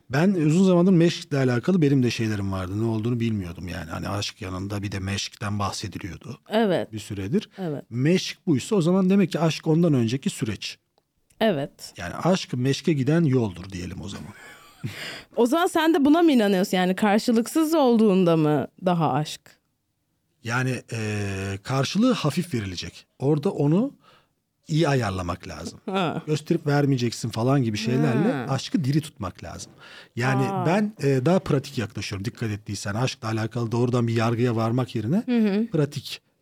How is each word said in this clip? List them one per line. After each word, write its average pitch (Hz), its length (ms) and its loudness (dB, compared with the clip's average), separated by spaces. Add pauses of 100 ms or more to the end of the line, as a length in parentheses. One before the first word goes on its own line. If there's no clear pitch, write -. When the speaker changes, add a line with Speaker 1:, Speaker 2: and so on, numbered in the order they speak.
Speaker 1:
Ben 156 240 2
uzun 160 320 4
zamandır 180 260 6
meşkle 165 460 2
alakalı 131 440 2
benim 139 220 4
de 120 80 2
şeylerim 107 400 -2
vardı. 95 300 -4
Ne 113 40 0
olduğunu 113 340 -2
bilmiyordum 92 480 -4
yani. 87 240 -10
Hani 92 180 -6
aşk 101 320 -6
yanında 98 420 -8
bir 101 80 -6
de 101 80 -8
meşkten 101 600 -6
bahsediliyordu. 98 800 -8 (100)
Speaker 2:
Evet. 185 440 0
Speaker 1:
Bir 110 60 -8
süredir. 101 580 -4
Speaker 2:
Evet. 160 320 -8
Speaker 1:
Meşk 139 580 0
buysa 156 280 0
o 190 60 4
zaman 185 280 2
demek 190 220 4
ki 156 80 -4
aşk 160 280 0
ondan 160 260 4
önceki 123 360 0
süreç. - 480 -6 (640)
Speaker 2:
Evet. 170 560 -2
Speaker 1:
Yani 87 180 -8
aşk - 380 0
meşke 131 400 0
giden 147 300 2
yoldur 107 480 0
diyelim 90 300 -8
o - 80 -12
zaman. 76 200 -14 (540)
<laughs> 110 60 -8 (460)
Speaker 2:
O 233 100 6
zaman 330 220 2
sen 330 260 2
de 294 120 4
buna 311 160 6
mı 330 100 6
inanıyorsun? 202 460 2
Yani 185 180 2
karşılıksız 226 760 2
olduğunda 214 640 4
mı 151 300 2 (180)
daha 170 280 2
aşk? 147 280 -4 (1000)
Speaker 1:
Yani, 123 380 -4 (100)
e, 104 380 -4 (340)
karşılığı 180 500 0
hafif - 400 -2
verilecek. 95 540 -8 (120)
Orada 147 320 0
onu 170 420 2 (720)
iyi 156 220 2
ayarlamak 95 580 -2
lazım. - 380 -14
Speaker 2:
Ha. 190 420 -2
Speaker 1:
Gösterip 151 400 -2
vermeyeceksin 135 600 0
falan 131 340 0
gibi 110 140 -2
şeylerle 147 540 0
Speaker 2:
Ha. - 180 -6
Speaker 1:
aşkı 135 340 -4
diri 139 180 0
tutmak - 420 -10
lazım. 82 280 -14 (440)
Yani 131 320 0
Speaker 2:
Aa. 180 180 -2
Speaker 1:
ben, 208 280 0 (100)
e, 135 220 2
daha 175 140 4
pratik - 380 -2
yaklaşıyorum. 101 480 -6
Dikkat 107 260 -6
ettiysen 101 440 -8
aşkla 123 320 -4
alakalı 110 440 -4
doğrudan 120 360 2
bir 113 80 -2
yargıya 117 400 0
varmak 117 400 -2
yerine 127 300 0
Speaker 2:
Hı 240 140 0
hı. 214 280 2
Speaker 1:
pratik 147 540 -4 (200)